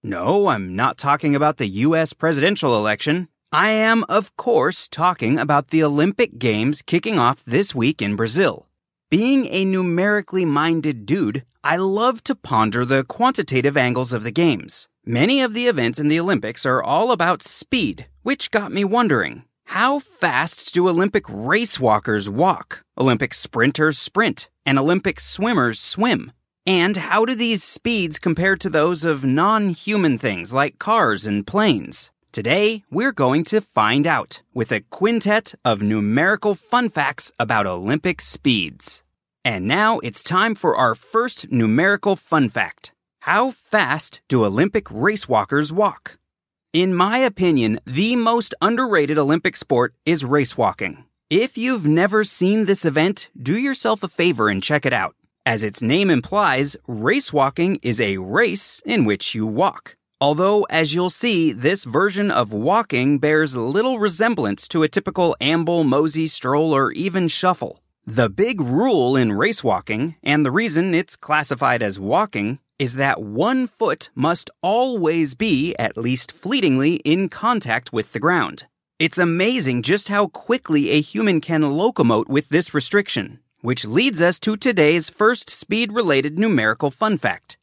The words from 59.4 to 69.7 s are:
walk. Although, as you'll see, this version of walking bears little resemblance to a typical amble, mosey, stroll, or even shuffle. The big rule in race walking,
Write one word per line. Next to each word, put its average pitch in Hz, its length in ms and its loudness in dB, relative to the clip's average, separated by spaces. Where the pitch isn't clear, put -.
walk. - 500 -4
Although, 180 440 2
as 160 280 0
you'll 180 180 0
see, 170 420 2
this 139 320 0
version 190 460 0
of 113 220 0
walking 139 640 0
bears 151 380 2
little 202 420 0
resemblance 202 720 0
to 160 140 0
a 156 60 2
typical 185 520 0
amble, 165 440 2
mosey, 151 420 2
stroll, 147 480 0
or 135 180 2
even 180 360 -2
shuffle. - 520 -2
The 113 240 2
big 202 320 0
rule 151 560 2
in 117 160 2
race 147 320 0
walking, 113 580 -2